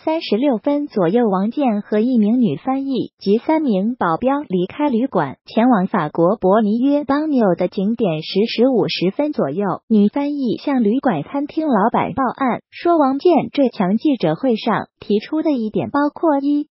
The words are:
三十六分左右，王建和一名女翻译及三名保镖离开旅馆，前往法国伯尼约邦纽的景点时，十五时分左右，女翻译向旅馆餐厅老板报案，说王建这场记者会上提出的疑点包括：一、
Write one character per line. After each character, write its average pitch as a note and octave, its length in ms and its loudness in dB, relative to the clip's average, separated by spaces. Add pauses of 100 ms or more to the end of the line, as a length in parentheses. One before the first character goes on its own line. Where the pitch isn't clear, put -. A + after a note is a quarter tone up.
三 D#4+ 160 -2
十 - 160 -2
六 B3 220 2
分 D4 300 -2
左 G#3+ 200 0
右， A#3 200 2
王 G3 240 -2
建 A#3+ 280 0
和 G#3+ 200 -2
一 B3 180 2
名 A3 220 2
女 F3 160 2
翻 C4+ 280 -4
译 C4 320 -4
及 G3 220 0
三 D#4 240 0
名 A3 320 0
保 F3 220 0
镖 C4+ 320 0
离 F#3 180 -2
开 D4 220 -2
旅 B3 180 0
馆， D3+ 300 -2 (100)
前 A3+ 220 2
往 G3 180 4
法 E3+ 220 -2
国 E3+ 280 2
伯 F#3+ 240 4
尼 A3 200 0
约 C#4+ 240 2
邦 D4 260 -2
纽 A3+ 240 2
的 F3+ 140 -2
景 G#3 260 -2
点 D#3+ 300 -2
时， - 160 -2 (120)
十 A#3+ 160 2
五 A3 200 2
时 F#3 240 -2
分 D4+ 200 -2
左 E3 180 -2
右， F3+ 380 -4
女 G#3 200 4
翻 C#4+ 240 -4
译 C4 240 -4
向 C4+ 260 -2
旅 G#3+ 160 2
馆 F#3+ 240 0
餐 C#4+ 240 -6
厅 D#4 220 -4
老 A3 240 2
板 D#3 200 -2
报 C4 120 -4
案， A#3 380 -4 (100)
说 E4+ 260 0
王 C#4 220 0
建 D#4+ 320 2
这 C#4 160 2
场 G3 300 0
记 C#4+ 180 0
者 D#3+ 180 0
会 A#3+ 220 0
上 G3 320 -2 (100)
提 G#3 220 0
出 D#4 220 -4
的 D#4 100 0
疑 A3+ 180 -2
点 G3 200 -4
包 C#4+ 100 0 (120)
括： D4 280 0
一、 D4 320 -2